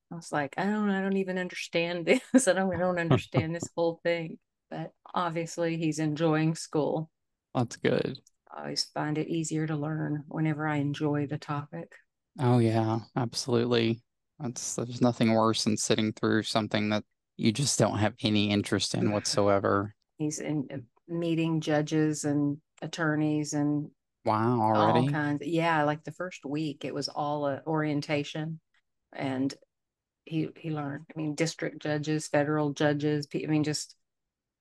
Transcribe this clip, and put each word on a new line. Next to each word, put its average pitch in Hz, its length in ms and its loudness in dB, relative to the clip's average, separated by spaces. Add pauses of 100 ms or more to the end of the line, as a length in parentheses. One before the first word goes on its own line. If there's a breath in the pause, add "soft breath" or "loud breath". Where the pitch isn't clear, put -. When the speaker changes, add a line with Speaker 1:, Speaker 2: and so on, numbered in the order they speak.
(100)
Speaker 1:
I 170 60 -10
was - 160 -14
like, 147 260 -2
"I 175 60 0
don't, 208 260 0
I 190 100 0
don't 196 180 0
even 185 200 -2
understand 175 680 -4
<laughs> 254 260 2
this. 254 160 6
I 185 40 8
don't, 190 220 2
I 165 40 -2
don't 180 200 2
understand 160 560 2
this 170 140 -8
Speaker 2:
<laughs> - 80 -14
Speaker 1:
whole 170 260 0
thing." 170 360 -2 (320)
But 160 200 -8 (240)
obviously, 165 640 -2
he's 156 240 0
enjoying 156 560 2
school. 160 540 -2 (440)
Speaker 2:
That's 123 220 0
good. - 420 0 (340)
Speaker 1:
I 147 100 -14
always 147 220 -4
find 151 340 -4
it 156 100 -2
easier 156 380 -2
to 156 100 -2
learn 151 520 -4
whenever 156 380 0
I 151 100 0
enjoy 147 500 0
the 151 120 -6
topic. 151 540 -8 (480)
Speaker 2:
Oh, 123 180 4
yeah, 113 420 2 (160)
absolutely. 120 840 0 (380)
That's, 123 360 -8
there's 123 240 -4
nothing 120 340 4
worse 110 300 4
than 107 120 0
sitting 110 360 0
through 110 320 0
something 107 460 0
that 107 140 -2 (320)
you 113 160 2
just 139 260 0
don't 110 200 4
have 107 240 2
any 104 280 4
interest 101 440 0
in 117 160 0
Speaker 1:
<laughs> - 20 0
Speaker 2:
whatsoever. 101 840 2 (240)
Speaker 1:
He's 151 220 -4
in, 151 320 -4
uh, 151 40 -8 (320)
meeting 165 520 0
judges 156 640 2
and 147 340 0 (240)
attorneys 151 720 0
and 147 360 0 (340)
Speaker 2:
Wow, 113 360 2
Speaker 1:
all 110 160 4
Speaker 2:
already? 113 320 4
Speaker 1:
kinds. 147 360 -2
Yeah, 165 400 2
like, 151 200 0
the 151 80 -10
first - 320 -10
week, 147 400 -4
it 127 100 -6
was 143 140 -4
all, 147 360 -2
uh, 139 220 0
orientation, 151 920 -2 (540)
and 135 400 -2 (720)
he, 156 320 -4
he 165 140 -8
learned, 151 340 -6 (100)
I 160 40 -12
mean, 151 160 -4
district 160 480 -4
judges, 151 460 -2
federal 151 440 2
judges, 147 540 2
pe-, - 180 -6
I 147 40 -6
mean, 151 160 4
just - 300 -4 (680)